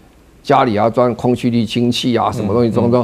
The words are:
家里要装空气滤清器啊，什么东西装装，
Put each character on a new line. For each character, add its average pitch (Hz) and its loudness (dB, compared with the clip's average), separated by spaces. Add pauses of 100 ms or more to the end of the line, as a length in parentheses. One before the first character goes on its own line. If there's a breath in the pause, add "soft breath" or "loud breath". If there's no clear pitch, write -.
(440)
家 135 2
里 120 0
要 107 2
装 123 0
空 123 0
气 123 -2
滤 117 0
清 120 -2
器 120 -2
啊， 101 0
什 101 -6
么 98 -2
东 120 2
西 117 0
装 117 0
装， 123 2